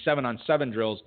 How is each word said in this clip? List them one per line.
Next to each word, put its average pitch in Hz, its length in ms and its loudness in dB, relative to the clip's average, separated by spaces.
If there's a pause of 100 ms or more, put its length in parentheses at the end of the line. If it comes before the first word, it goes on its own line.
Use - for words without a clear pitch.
seven-on-seven 143 680 0
drills, 110 360 -2